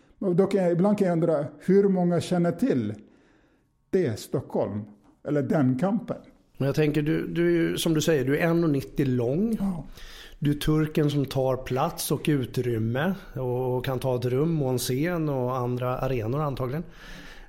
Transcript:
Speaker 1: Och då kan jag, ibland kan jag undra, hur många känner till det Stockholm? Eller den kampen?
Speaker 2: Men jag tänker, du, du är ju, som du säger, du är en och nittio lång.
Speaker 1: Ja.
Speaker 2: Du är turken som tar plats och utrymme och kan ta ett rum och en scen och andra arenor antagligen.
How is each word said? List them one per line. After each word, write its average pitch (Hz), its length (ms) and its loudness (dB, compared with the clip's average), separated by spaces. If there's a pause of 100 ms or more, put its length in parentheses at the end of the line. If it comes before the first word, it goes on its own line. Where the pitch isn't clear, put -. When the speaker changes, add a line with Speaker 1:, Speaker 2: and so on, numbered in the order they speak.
(180)
Speaker 1:
Och 180 180 0
då 190 100 6
kan 196 160 2
jag, 175 100 4
ibland 196 260 4
kan 190 100 2
jag 170 40 2
undra, 160 320 2 (140)
hur 196 300 6
många 175 320 2
känner 175 320 2
till 143 420 0 (960)
det 147 280 2
Stockholm? 120 640 -4 (480)
Eller 147 140 0
den 127 360 2
kampen? 196 380 -2 (420)
Speaker 2:
Men 131 80 0
jag 139 80 0
tänker, 151 280 2
du, 160 240 0
du 170 200 0
är 175 40 4
ju, 165 260 2
som 165 180 0
du 156 60 2
säger, 147 240 2
du 139 140 2
är 175 80 2
en 170 180 2
och 160 60 2
nittio 139 340 -2
lång. 131 560 0
Speaker 1:
Ja. 180 240 -4 (540)
Speaker 2:
Du 147 120 0
är 143 40 2
turken 156 560 2
som 139 140 0
tar 131 320 0
plats 143 560 -2
och 143 140 -2
utrymme 123 880 0 (200)
och 127 500 -2
kan 131 140 -2
ta 127 180 0
ett 120 80 -2
rum 147 380 0
och 127 80 0
en 127 80 0
scen 156 500 -2
och 131 280 -2
andra 123 420 -2
arenor 127 420 -2
antagligen. 139 440 -4 (640)